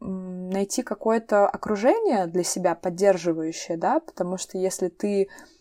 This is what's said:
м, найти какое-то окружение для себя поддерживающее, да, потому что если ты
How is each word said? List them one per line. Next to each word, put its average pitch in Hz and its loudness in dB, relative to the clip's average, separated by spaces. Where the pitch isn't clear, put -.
м, 185 -8
найти 196 -2
какое-то 220 2
окружение 240 2
для 170 -2
себя 175 0
поддерживающее, 170 0
да, 226 0
потому 180 -6
что - -8
если 185 -2
ты 196 0